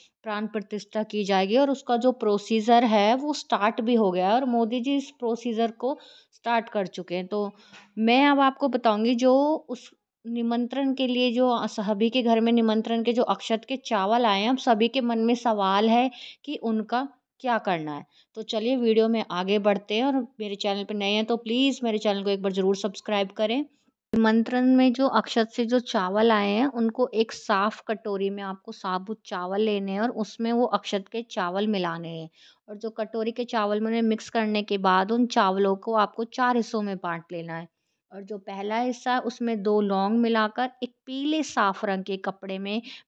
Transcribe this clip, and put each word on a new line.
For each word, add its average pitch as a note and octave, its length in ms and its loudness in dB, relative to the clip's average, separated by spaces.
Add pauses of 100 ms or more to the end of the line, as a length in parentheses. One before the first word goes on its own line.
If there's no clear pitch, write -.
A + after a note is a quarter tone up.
(240)
प्राण G#3+ 240 -6
प्रतिष्ठा G#3+ 560 -6
की G#3 200 -4
जाएगी G3 320 2
और C#4 140 4
उसका B3+ 280 -2
जो B3 160 2
प्रोसीजर A3+ 720 2
है G#3+ 300 4
वो D4 180 -4
स्टार्ट A3 460 -2
भी A#3+ 160 2
हो G#3 160 4
गया F3+ 160 0
है G#3 60 4
और C4 120 2
मोदी A#3+ 340 0
जी C#4 160 -2
इस C#4 140 -4 (100)
प्रोसीजर A3+ 500 -2
को C4 280 -6 (340)
स्टार्ट A3+ 360 -2
कर G3+ 200 -4
चुके F3 260 -10
हैं। F#3 140 -4
तो G3+ 220 -4 (500)
मैं A#3+ 260 6
अब C#4 160 4
आपको C4+ 280 2
बताऊँगी A#3 460 2
जो B3+ 200 4 (320)
उस - 220 -12 (340)
निमंत्रण A#3+ 680 -2
के C4+ 120 -2
लिए B3 260 2
जो A#3+ 360 2
सभी G#3+ 420 0
के B3+ 120 0
घर A3+ 180 4
में A3+ 120 2
निमंत्रण A3+ 500 2
के A#3 100 0
जो A#3 120 2
अक्षत A3 400 -2
के C4+ 140 -6
चावल A3+ 480 0
आए G3 140 4
हैं, G#3+ 100 0
अब C4 80 2
सभी A3+ 300 2
के C4 120 -2
मन A#3 180 -2
में A3+ 160 2
सवाल G#3+ 540 2
है A#3+ 220 4 (340)
कि D4 180 -8
उनका A3+ 400 -2 (380)
क्या A#3+ 180 0
करना D#3+ 360 -2
है। D3 100 -12 (320)
तो A3 80 -12
चलिए A#3 320 -2
वीडियो A3 320 4
में A3+ 240 0
आगे F#3 280 0
बढ़ते G3+ 340 0
हैं A#3 100 0
और C4+ 120 2 (240)
मेरे G#3 160 -6
चैनल G3+ 280 -4
पे G#3 100 -8
नए G3+ 160 -2
हैं G#3+ 140 2
तो A3+ 120 -2
प्लीज़ B3 480 0
मेरे A3 140 0
चैनल G3+ 260 0
को G3+ 60 0
एक G3 120 -2
बार G3 100 -2
ज़रूर F#3+ 240 2
सब्सक्राइब G3+ 560 -4
करें। A3 260 -2
निमंत्रण A#3+ 1160 0
में B3+ 160 6
जो C4 200 0
अक्षत A3 380 0
से B3 160 -2
जो B3 180 2
चावल G#3+ 480 2
आए G3+ 180 2
हैं A3 220 2
उनको A#3 420 0
एक A3+ 200 0
साफ G#3 540 -2
कटोरी G3+ 420 -4
में G3+ 140 -10
आपको F#3+ 280 -12
साबुत F#3+ 540 -6
चावल F#3 360 -4
लेने G3+ 300 0
हैं G3 80 -2
और A#3+ 180 0
उसमें A3+ 340 -4
वो A#3+ 200 2
अक्षत G3+ 400 -2
के A#3 180 -6
चावल F#3+ 380 -2
मिलाने E3+ 420 -2
हैं D#3+ 180 -10 (400)
और G#3+ 100 -12
जो A3 140 -8
कटोरी A3 400 -4
के A#3+ 140 -6
चावल G#3 340 0
में A3 60 -2
उन्हें A3+ 180 0
मिक्स A3 260 0
करने G#3+ 340 0
के G3+ 160 -2
बाद F#3+ 320 4
उन A#3+ 160 2
चावलों G3 500 2
को A3 180 -4
आपको G#3+ 360 0
चार B3 240 2
हिस्सों A3 260 -2
में G3 160 -4
बांट E3+ 340 -8
लेना E3 220 -8
है E3 140 -10 (440)
और G3 100 -16
जो G#3 160 -10
पहला G3+ 400 -6
हिस्सा B3 340 -2
है B3 80 0
उसमें A#3 420 -4
दो G#3 200 2
लौंग G3 360 2
मिलाकर A3+ 520 0 (120)
एक A#3+ 100 -10 (140)
पीले C#4+ 360 -2
साफ G3+ 420 -2
रंग F#3+ 200 -2
के G3 140 -6
कपड़े F#3+ 400 -8
में G3+ 240 -6 (260)